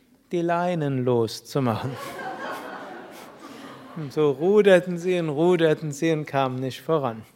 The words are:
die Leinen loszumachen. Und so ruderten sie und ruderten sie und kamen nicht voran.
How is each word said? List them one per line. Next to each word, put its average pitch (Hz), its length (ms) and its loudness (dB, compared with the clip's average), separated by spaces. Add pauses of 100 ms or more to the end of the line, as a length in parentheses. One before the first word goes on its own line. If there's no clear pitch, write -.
(320)
die 175 100 -2
Leinen 170 640 0
loszumachen. 123 840 0 (2000)
Und 147 160 -10
so 151 180 4
ruderten 180 680 6
sie 180 220 0
und 165 100 -2
ruderten 156 600 2
sie 165 220 0
und 151 120 -2
kamen 135 300 0
nicht 131 260 -6
voran. 127 420 -2 (120)